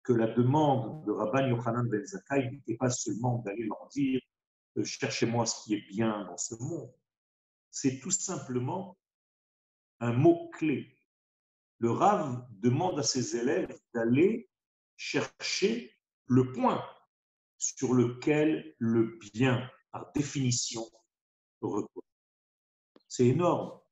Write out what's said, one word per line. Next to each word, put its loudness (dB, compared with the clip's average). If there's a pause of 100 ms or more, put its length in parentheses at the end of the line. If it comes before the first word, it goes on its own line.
que 2
la 4
demande 2
de -2
Rabban 0
Yochanan 0
ben 0
Zakkai -4
n'était -8
pas 0
seulement -2
d'aller -6
leur -8
dire, -2 (560)
euh, « 0
Cherchez-moi -2
ce -6
qui -2
est -6
bien -2
dans -14
ce -8
monde ». -8 (760)
C'est -2
tout -6
simplement -4 (1040)
un 0
mot-clé. 2 (800)
Le 0
Rav 2 (140)
demande 2
à 0
ses -2
élèves -2 (140)
d'aller 2 (480)
chercher -4 (300)
le 4
point 0 (720)
sur -2
lequel 2
le 2 (160)
bien, 2 (220)
par -14
définition, -2 (800)
repose. -6 (1040)
C'est 4
énorme. 2 (120)